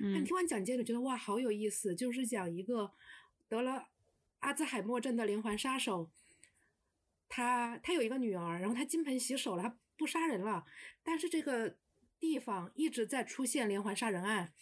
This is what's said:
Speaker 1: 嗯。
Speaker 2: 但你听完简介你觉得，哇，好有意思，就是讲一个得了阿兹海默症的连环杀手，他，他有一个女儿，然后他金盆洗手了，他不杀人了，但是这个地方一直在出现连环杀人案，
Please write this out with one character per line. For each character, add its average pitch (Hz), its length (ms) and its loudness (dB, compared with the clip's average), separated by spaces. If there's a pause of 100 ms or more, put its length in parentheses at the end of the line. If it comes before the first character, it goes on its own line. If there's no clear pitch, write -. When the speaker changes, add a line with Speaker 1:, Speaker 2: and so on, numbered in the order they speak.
Speaker 1:
嗯。 202 100 2
Speaker 2:
但 190 100 4
你 190 40 2
听 330 100 2
完 370 100 4
简 220 200 2
介 247 100 0
你 247 80 2
觉 233 80 -2
得， 233 80 0
哇， 262 160 0
好 220 240 0
有 254 100 2
意 214 200 0
思， 196 260 0
就 247 160 0
是 247 160 0
讲 185 260 -2
一 175 80 -4
个 202 300 -2 (560)
得 220 140 0
了 262 260 -2 (520)
阿 277 140 0
兹 302 120 0
海 254 160 0
默 226 180 0
症 240 160 0
的 226 100 2
连 208 160 2
环 214 160 0
杀 - 220 0
手， 175 320 0 (1200)
他， 240 480 0
他 330 160 -2
有 320 80 4
一 226 80 2
个 262 80 -2
女 226 180 0
儿， 170 240 -2
然 185 80 0
后 233 80 2
他 262 80 0
金 330 180 0
盆 269 160 0
洗 254 200 0
手 220 180 -2
了， 180 80 -2
他 233 140 -4 (180)
不 311 100 -2
杀 226 220 0
人 202 140 0
了， 196 240 -2 (360)
但 330 160 0
是 330 120 -2
这 320 120 0
个 233 360 0 (420)
地 320 180 2
方 185 380 -4
一 311 140 2
直 226 180 0
在 254 160 0
出 - 220 -4
现 240 240 2
连 202 120 2
环 214 140 0
杀 202 140 0
人 180 120 0
案， 190 300 0 (100)